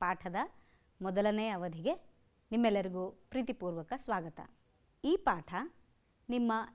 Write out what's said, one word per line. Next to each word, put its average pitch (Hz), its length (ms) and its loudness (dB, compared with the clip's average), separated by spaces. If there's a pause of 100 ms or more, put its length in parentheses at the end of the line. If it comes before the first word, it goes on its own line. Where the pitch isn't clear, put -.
ಪಾಠದ 180 360 -2 (600)
ಮೊದಲನೇ 202 460 2 (100)
ಅವಧಿಗೆ 175 360 -2 (600)
ನಿಮ್ಮೆಲ್ಲರಿಗೂ 196 520 4 (280)
ಪ್ರೀತಿಪೂರ್ವಕ 185 600 -4 (140)
ಸ್ವಾಗತ. 175 320 -4 (680)
ಈ 285 80 4 (160)
ಪಾಠ 170 240 0 (840)
ನಿಮ್ಮ 240 180 2 (220)